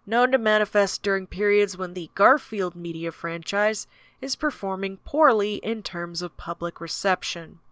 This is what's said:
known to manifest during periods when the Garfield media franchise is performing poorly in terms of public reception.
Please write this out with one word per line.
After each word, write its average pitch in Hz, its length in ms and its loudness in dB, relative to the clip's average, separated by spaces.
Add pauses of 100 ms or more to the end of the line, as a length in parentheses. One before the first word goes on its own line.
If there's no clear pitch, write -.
known 247 240 2
to 262 60 4
manifest 214 680 2
during 190 240 0
periods 208 500 2
when 180 180 -6
the 170 200 -8
Garfield 208 640 4
media 165 340 -6
franchise 202 760 -2 (360)
is 262 160 -6
performing 190 680 -4
poorly 220 520 2
in 220 280 -6
terms 175 380 -8
of 175 160 -8
public 170 420 -8
reception. 170 800 -4 (120)